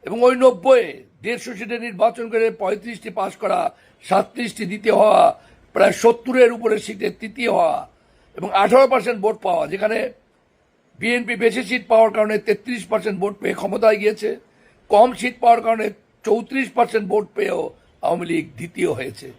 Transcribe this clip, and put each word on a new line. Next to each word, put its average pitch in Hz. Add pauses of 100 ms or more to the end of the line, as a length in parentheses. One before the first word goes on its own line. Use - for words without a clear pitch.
এবং 214 (100)
ওই 254 (100)
নব্বই 247 (380)
দেড়শো 233
সিটে 226 (100)
নির্বাচন 233
করে 226 (140)
পঁয়ত্রিশটি 208 (100)
পাস 190 (100)
করা, 185 (440)
সাতত্রিশটি 202
দ্বিতীয় 208
হওয়া, 180 (520)
প্রায় 196
সত্তরের 233
উপরে 220 (100)
সিটে - (120)
তৃতীয় 226
হওয়া 160 (600)
এবং 185 (120)
আঠারো 233
পার্সেন্ট 226
ভোট 214
পাওয়া, 170
যেখানে 196 (1000)
বিএনপি 240
বেশি 226
সিট 247
পাওয়ার 220
কারণে 214 (120)
তেত্রিশ 220
পার্সেন্ট 208
ভোট 202
পেয়ে -
ক্ষমতায় 208
গিয়েছে, 208 (600)
কম 220 (100)
সিট 247
পাওয়ার 233
কারণে 226 (400)
চৌত্রিশ 240 (100)
পার্সেন্ট 226
ভোট 208 (100)
পেয়েও 185 (420)
আওয়ামী 175
লীগ 165 (140)
দ্বিতীয় 170
হয়েছে। 135 (120)